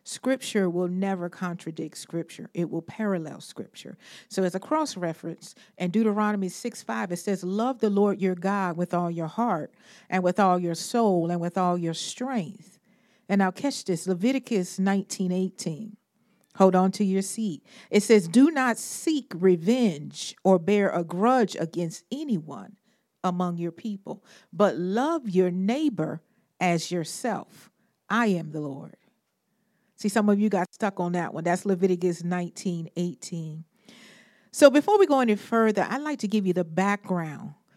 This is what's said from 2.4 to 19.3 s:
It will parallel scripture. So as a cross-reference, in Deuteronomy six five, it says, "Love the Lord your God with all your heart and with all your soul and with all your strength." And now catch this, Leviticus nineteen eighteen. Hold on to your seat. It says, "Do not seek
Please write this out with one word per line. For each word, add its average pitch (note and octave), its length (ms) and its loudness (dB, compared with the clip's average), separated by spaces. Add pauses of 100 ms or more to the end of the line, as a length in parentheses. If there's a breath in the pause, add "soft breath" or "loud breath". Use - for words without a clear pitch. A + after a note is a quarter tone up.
It E3+ 160 -2
will E3 120 -6
parallel F3 580 -4
scripture. - 580 -16 (300 loud breath)
So - 160 -2
as F3+ 120 -2
a F#3 40 -4
cross-reference, F3+ 960 -6 (220 soft breath)
in F3+ 140 -4
Deuteronomy G#3 580 0
six - 340 -10
five, A3 300 -6
it F3 40 -4
says, F#3+ 280 -4
"Love A3+ 340 -2
the A3 100 2
Lord G3+ 320 2
your F#3 140 0
God F#3+ 400 -2
with F3 180 -4
all F3 160 0
your E3 180 -4
heart F#3 460 -2 (360 loud breath)
and F#3 120 0
with F3+ 160 2
all F#3 220 6
your E3+ 160 -2
soul F3+ 560 0
and F3 80 -2
with E3+ 180 -4
all F3+ 200 2
your E3 160 -2
strength." A#3+ 840 -8 (520 soft breath)
And G3 100 4
now F#3+ 120 4
catch C4+ 340 -4
this, E3+ 200 -2
Leviticus F#3+ 720 0
nineteen F#3+ 540 0
eighteen. F#3 640 -4 (600)
Hold F#3+ 200 6
on F#3 180 4
to G#3 120 0
your F#3+ 160 2
seat. G3 420 -6 (260 loud breath)
It G3+ 140 4
says, G#3 240 6
"Do B3+ 240 6
not B3+ 260 0
seek - 560 -4